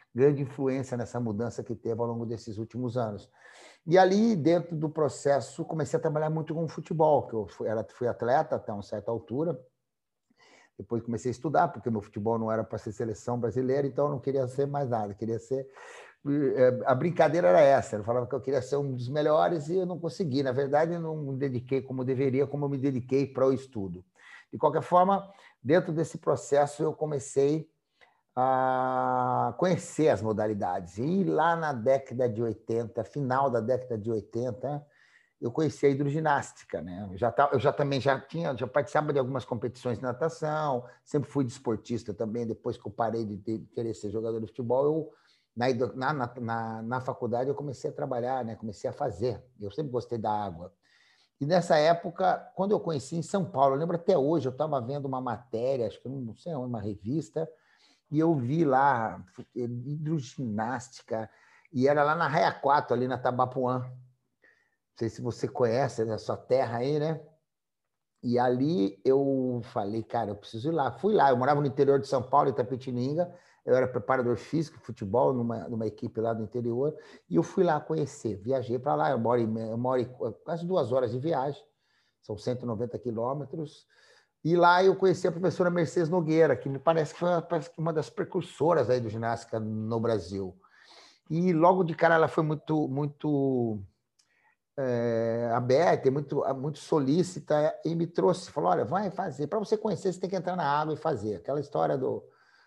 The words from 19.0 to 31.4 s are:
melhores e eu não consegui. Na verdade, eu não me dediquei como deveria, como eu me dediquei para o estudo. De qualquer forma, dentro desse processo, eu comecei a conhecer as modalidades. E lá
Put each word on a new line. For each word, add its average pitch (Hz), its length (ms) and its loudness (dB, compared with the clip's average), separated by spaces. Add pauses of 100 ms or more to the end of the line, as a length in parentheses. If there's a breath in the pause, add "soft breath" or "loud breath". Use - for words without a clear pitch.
melhores 151 600 2
e 180 80 -2
eu 185 100 0
não 175 140 -6
consegui. 156 420 -2
Na 131 80 2
verdade, 143 420 2
eu 170 80 -4
não 160 160 -6
me 139 200 -6
dediquei 127 440 -2
como 131 240 -6
deveria, 131 400 2
como 143 200 -4
eu 143 40 -2
me 139 80 -2
dediquei 131 480 0
para 131 220 2
o 135 60 6
estudo. 95 520 -6 (480 loud breath)
De 117 60 -10
qualquer 151 240 2
forma, 190 480 4 (320 loud breath)
dentro 170 300 2
desse 160 260 -4
processo, 147 640 0
eu 156 100 0
comecei 147 800 0 (640 soft breath)
a 127 1200 0
conhecer 160 520 2
as 107 120 4
modalidades. 101 800 -2
E 175 240 0
lá 160 320 2